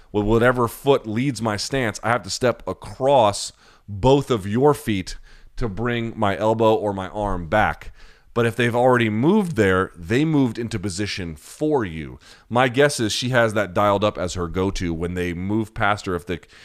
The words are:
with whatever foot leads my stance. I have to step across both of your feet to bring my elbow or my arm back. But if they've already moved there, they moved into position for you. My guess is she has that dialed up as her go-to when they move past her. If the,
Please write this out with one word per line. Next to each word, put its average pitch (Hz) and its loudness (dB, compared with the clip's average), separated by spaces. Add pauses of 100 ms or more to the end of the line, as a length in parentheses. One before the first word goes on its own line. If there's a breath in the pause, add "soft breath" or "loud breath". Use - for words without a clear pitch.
(100)
with 104 0
whatever 117 4
foot 135 2
leads 113 -2
my 110 -2
stance. 120 -4
I 110 -2
have 107 -2
to 95 -10
step - -2
across 110 0 (360 soft breath)
both 131 2
of 101 -4
your 131 4
feet 98 -6 (400 soft breath)
to 127 -4
bring 113 -4
my 101 0
elbow 110 4
or 101 -2
my 95 -6
arm 90 -4
back. 90 0 (420 soft breath)
But 117 2
if 113 -2
they've 120 0
already 120 4
moved 165 2
there, 95 2
they 104 -2
moved 139 0
into 113 -6
position 90 -6
for 151 -2
you. 78 -10 (300 loud breath)
My 123 2
guess 139 2
is 110 0
she - -4
has 113 2
that 98 -2
dialed 104 4
up 104 0
as 90 -4
her 87 -4
go-to 92 -2
when 87 -6
they 90 -4
move 101 -4
past 104 -2
her. 90 -2
If 82 -8
the, 87 -6 (240 loud breath)